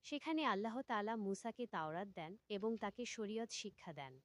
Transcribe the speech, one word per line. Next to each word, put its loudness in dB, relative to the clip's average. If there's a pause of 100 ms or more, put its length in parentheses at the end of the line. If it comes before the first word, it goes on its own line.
সেখানে 2
আল্লাহ 4
তাআলা 0
মুসাকে 0
তাওরাত 0
দেন -6 (120)
এবং 2
তাকে 0
শরিয়ত -2
শিক্ষা -6
দেন। -8 (120)